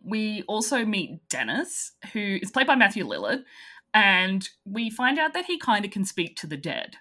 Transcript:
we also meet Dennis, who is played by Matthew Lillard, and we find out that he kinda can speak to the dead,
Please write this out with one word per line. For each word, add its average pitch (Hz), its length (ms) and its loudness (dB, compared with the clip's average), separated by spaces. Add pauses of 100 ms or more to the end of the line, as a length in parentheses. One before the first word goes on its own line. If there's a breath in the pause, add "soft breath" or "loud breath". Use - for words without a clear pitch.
we 214 460 -4
also 226 380 0
meet 190 420 -4
Dennis, - 640 -4 (220)
who 202 280 -2
is 196 100 -6
played 262 160 2
by 277 80 6
Matthew 202 300 4
Lillard, 104 380 -2 (500 loud breath)
and 190 540 4 (160)
we 220 260 -4
find 254 300 0
out 311 140 0
that 359 120 -4
he 339 140 -4
kinda 208 300 2
can 196 160 -2
speak - 320 -4
to 170 100 -10
the 151 80 -6
dead, 143 460 -6